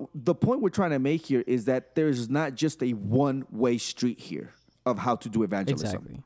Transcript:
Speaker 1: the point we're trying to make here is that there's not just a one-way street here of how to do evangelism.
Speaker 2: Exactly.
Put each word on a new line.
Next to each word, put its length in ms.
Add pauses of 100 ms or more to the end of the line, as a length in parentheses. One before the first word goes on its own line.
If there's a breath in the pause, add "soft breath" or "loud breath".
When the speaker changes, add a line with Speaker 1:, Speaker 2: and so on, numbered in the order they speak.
(160)
Speaker 1:
the 200
point 260
we're 80
trying 220
to 80
make 260
here 200
is 200
that 300
there's 340
not 260
just 280
a 100
one-way 880
street 400
here 340 (320)
of 140
how 180
to 100
do 160
evangelism. 440
Speaker 2:
Exactly. 380